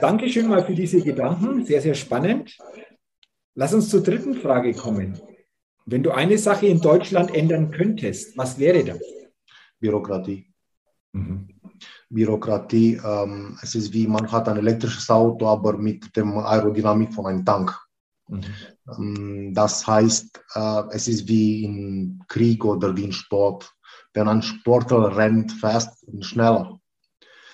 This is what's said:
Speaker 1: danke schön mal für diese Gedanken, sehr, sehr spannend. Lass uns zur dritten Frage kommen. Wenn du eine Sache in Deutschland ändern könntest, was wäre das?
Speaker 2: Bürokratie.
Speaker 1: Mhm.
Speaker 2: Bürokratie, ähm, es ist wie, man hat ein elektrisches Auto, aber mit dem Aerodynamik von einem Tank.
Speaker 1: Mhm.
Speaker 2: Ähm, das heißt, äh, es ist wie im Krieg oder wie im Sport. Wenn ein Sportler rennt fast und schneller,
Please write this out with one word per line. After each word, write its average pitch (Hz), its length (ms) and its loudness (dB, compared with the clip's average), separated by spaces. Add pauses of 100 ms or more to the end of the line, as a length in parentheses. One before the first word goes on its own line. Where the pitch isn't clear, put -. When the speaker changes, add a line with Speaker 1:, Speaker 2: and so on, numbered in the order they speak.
Speaker 1:
danke 214 280 2
schön 226 200 0
mal 185 160 4
für 185 100 -4
diese 175 260 2
Gedanken, 170 640 0
sehr, 147 160 2
sehr 151 140 0
spannend. 170 600 -2 (1000)
Lass 143 200 -2
uns 220 140 4
zur 190 140 4
dritten 254 320 0
Frage 123 400 0
kommen. 95 460 -6 (680)
Wenn 123 160 -2
du 165 80 2
eine 175 280 2
Sache 208 280 2
in 170 140 6
Deutschland 175 540 4
ändern 156 360 2
könntest, - 680 -4
was 127 220 -6
wäre 160 260 4
das? 85 160 -10 (800)
Speaker 2:
Bürokratie. 98 720 -4 (600)
Speaker 1:
Mhm. 98 360 -8 (600)
Speaker 2:
Bürokratie, 110 960 0
ähm, 101 580 -6
es - 120 -10
ist 104 180 -6
wie, 110 140 0
man 110 260 -2
hat 113 160 0
ein 107 80 0
elektrisches 113 540 -2
Auto, 113 360 4
aber 107 300 2
mit 104 400 -6
dem 104 220 -2
Aerodynamik 107 760 2
von 98 140 -8
einem 95 180 -4
Tank. 92 340 0 (500)
Speaker 1:
Mhm. 98 120 -10 (580)
Speaker 2:
Ähm, 101 560 -8
das 107 320 0
heißt, 110 560 2 (120)
äh, 107 360 -2
es 107 180 -6
ist 104 200 -4
wie 110 360 2
im 98 640 -6
Krieg 113 360 2
oder 95 320 0
wie 101 80 -4
im 95 80 -6
Sport. 98 600 -2 (420)
Wenn 107 140 0
ein 110 140 2
Sportler 120 760 2
rennt 110 360 2
fast 110 520 -2
und 95 200 -14
schneller, 113 560 0 (720)